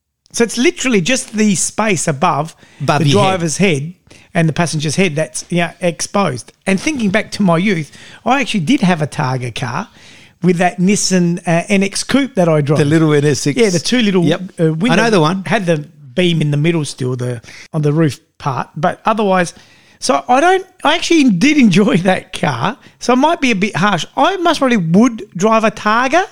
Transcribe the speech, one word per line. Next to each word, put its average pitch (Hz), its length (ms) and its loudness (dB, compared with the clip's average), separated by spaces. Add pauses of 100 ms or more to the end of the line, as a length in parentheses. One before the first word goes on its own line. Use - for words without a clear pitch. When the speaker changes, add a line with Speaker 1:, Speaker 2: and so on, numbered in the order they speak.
(340)
Speaker 1:
So 233 100 0
it's 226 140 -4
literally 254 420 0
just 240 340 -2
the 214 220 2
space 214 520 -2
above 156 460 -2 (280)
Speaker 2:
Above 147 220 0
Speaker 1:
the 143 60 4
Speaker 2:
your 196 140 4
head. 190 60 2
Speaker 1:
driver's 170 280 -2
head 165 360 0 (400)
and 165 160 2
the 147 40 0
passenger's 160 440 -2
head 180 180 0
that's, 156 340 -6
yeah, 170 300 -2
exposed. 175 720 -4 (140)
And 190 160 0
thinking 240 300 -2
back 208 200 -2
to - 120 -2
my 170 140 4
youth, 175 340 -2 (340)
I 262 160 2
actually 214 240 -4
did 269 160 0
have 180 200 2
a 147 60 -2
Targa 127 480 -6
car 139 320 -8 (560)
with 175 140 2
that 180 220 0
Nissan, 180 680 0
uh, 170 220 0
N 196 120 2
X 196 220 -4
Coupe 269 320 0
that 175 140 2
I 156 120 2
drove. 143 160 0
Speaker 2:
The 151 80 2
little 156 280 2
N 143 120 2
S 143 140 0
six. 143 200 -2
Speaker 1:
Yeah, 226 100 4
the 175 100 0
two 247 220 0
little, 190 240 2
Speaker 2:
Yep. 170 160 0 (180)
Speaker 1:
uh, 160 140 2
windows. 170 180 -2
Speaker 2:
I - 40 2
know 226 140 2
the 202 120 4
one. 180 240 0
Speaker 1:
Had 190 200 -2
the 170 120 0 (360)
beam 175 280 0
in 151 100 0
the 143 60 0
middle 160 280 0
still, 127 300 -6
the, 123 260 -6 (320)
on 160 80 -2
the 147 120 0
roof 160 260 0 (180)
part. - 380 -6
But 160 300 -4
otherwise, 196 480 0 (460)
so - 280 -2
I 247 140 2
don't, 370 260 2 (160)
I 294 120 2
actually 320 360 2
did 277 260 2
enjoy 202 400 4
<laughs> 185 140 0
that - 220 -4
car. 156 440 -4 (220)
So - 140 0
I - 20 2
might 311 260 2
be 262 100 0
a 214 40 0
bit 196 220 -2
harsh. 185 280 0 (120)
I 339 200 2
most 339 220 0
probably 247 180 2
would 208 540 2
drive 220 320 0
a 214 80 2
Targa. 254 600 0